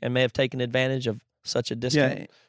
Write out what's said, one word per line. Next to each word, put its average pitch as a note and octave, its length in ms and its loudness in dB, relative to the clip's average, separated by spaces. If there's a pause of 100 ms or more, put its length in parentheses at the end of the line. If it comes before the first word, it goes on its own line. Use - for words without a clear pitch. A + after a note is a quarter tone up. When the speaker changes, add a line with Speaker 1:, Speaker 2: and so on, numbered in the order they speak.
Speaker 1:
and B2 100 -2
may B2+ 80 2
have B2+ 140 2
taken C3 260 0
advantage B2+ 460 0
of A2+ 120 -2 (260)
such - 260 -2
a - 40 -4
discount? B2+ 440 2
Speaker 2:
Yeah, - 80 -12 (220)